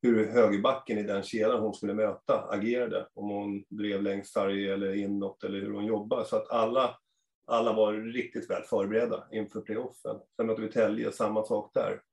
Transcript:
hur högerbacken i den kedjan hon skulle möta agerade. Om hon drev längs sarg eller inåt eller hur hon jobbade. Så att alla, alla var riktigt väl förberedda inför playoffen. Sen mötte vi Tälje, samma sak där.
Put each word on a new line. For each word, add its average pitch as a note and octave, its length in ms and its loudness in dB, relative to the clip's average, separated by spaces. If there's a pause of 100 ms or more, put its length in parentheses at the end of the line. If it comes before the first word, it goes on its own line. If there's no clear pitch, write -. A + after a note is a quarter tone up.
hur A2+ 240 6
högerbacken A2 680 4
i G#2 60 -2
den G2 200 -2
kedjan A2 360 2
hon G#2 140 0
skulle G2+ 200 -4
möta G#2+ 560 0
agerade. A2 640 -2
Om G#2 160 -8
hon G2+ 400 -4
drev G2+ 320 -4
längs G2 300 -4
sarg G2 380 0
eller G2 240 -2
inåt G2+ 500 -4
eller G2 180 -4
hur G#2 120 -6
hon G#2 120 -4
jobbade. A2 400 -2
Så - 100 -4
att - 160 -2
alla, A#2 460 2 (500)
alla A#2 260 2
var G#2+ 200 4
riktigt A2+ 560 -6
väl - 140 -2
förberedda G#2+ 680 0
inför G#2+ 300 -4
playoffen. - 580 -6 (160)
Sen A2+ 120 0
mötte A2+ 140 0
vi G#2+ 100 -4
Tälje, A2 400 2
samma G#2+ 320 0
sak G#2+ 300 -2
där. - 280 0 (120)